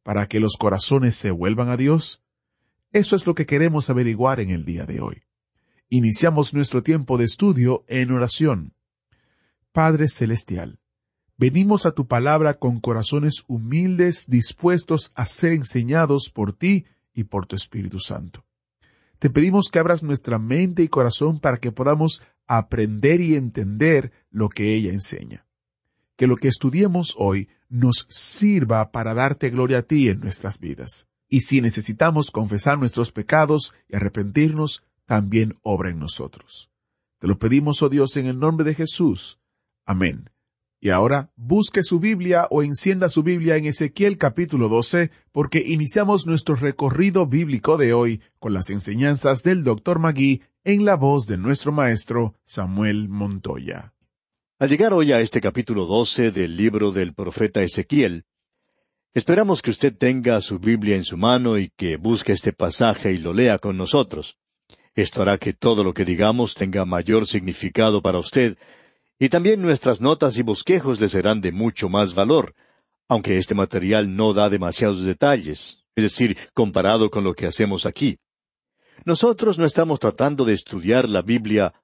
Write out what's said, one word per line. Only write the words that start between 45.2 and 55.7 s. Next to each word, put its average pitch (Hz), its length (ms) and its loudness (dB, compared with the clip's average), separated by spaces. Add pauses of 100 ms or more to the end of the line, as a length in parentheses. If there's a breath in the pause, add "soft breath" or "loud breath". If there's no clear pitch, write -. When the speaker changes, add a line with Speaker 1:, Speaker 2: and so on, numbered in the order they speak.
Speaker 1:
porque 151 320 0
iniciamos 170 640 0
nuestro 160 300 0
recorrido 143 720 0
bíblico 147 500 0
de 127 160 4
hoy 117 260 0 (200 soft breath)
con 107 160 -4
las 92 160 -4
enseñanzas 127 720 0
del 180 200 2
doctor 127 360 0
Magui 139 420 0 (220 soft breath)
en 202 200 2
la 202 120 4
voz 139 320 2
de 104 100 -4
nuestro 135 340 -2
maestro 117 640 -2 (120)
Samuel 104 640 -2
Montoya. 95 840 -8 (640)
Speaker 2:
Al 135 120 2
llegar 190 220 4
hoy 156 200 4
a 117 100 4
este 113 180 -2
capítulo 104 460 -2